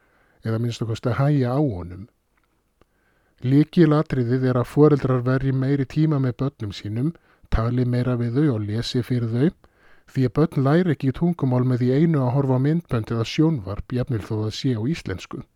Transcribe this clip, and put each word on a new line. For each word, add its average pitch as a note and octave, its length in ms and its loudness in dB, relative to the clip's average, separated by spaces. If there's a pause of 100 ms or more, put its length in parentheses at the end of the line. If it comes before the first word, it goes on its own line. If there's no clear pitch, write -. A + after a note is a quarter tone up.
(460)
eða A2+ 160 -2
minnsta A#2+ 240 -4
kosti A2+ 240 -4
að G#2 80 -2
hægja C3+ 400 2
á - 0 -
honum? F#2 480 -4 (1400)
Lykilatriðið C#3 1120 2
er B2 80 2
að A#2 140 -6
foreldrar C3+ 500 4
verji C3 320 0
meiri C3+ 320 0
tíma D#3 320 2
með B2+ 240 -2
börnum G#2 320 -8
sínum, A#2 340 -4 (380)
tali A#2+ 400 0
meira B2 320 0
við A#2+ 160 -2
þau D#3 160 4
og G#2+ 160 -4
lesi A#2 320 -2
fyrir A#2 320 -2
þau, C3 160 2 (640)
því B2+ 160 0
að - 80 -10
börn D3 320 0
læra E3+ 240 2
ekki C3 240 -2
tungumál C3 480 0
með B2+ 220 0
því B2+ 60 2 (100)
einu E3 180 2
að B2 160 0
horfa C3 240 2
á C3+ 80 2
myndbönd B2+ 480 -2
eða A2+ 160 -2
sjónvarp, B2 640 -2
jafnvel B2 240 -2
þó A2 220 -6
það G#2+ 180 -6
sé B2+ 160 0
á G#2+ 80 -4
íslensku. C3 560 -6 (140)